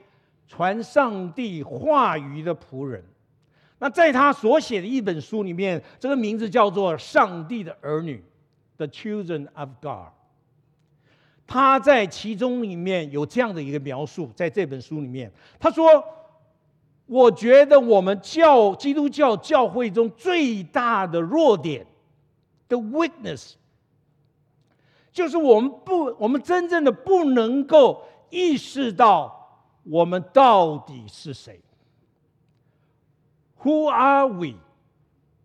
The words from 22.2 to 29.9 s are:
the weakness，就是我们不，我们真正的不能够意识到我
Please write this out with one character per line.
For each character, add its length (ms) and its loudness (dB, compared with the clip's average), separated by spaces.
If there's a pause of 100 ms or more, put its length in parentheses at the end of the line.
the 120 -2
weakness， 760 -8 (1600)
就 160 -4
是 80 -4
我 240 6
们 100 -2 (140)
不， 320 -2
我 100 -2
们 140 -2
真 260 -2
正 160 0
的 80 4
不 340 0
能 380 0
够 400 4 (280)
意 260 0
识 340 -8
到 720 0 (200)
我 200 0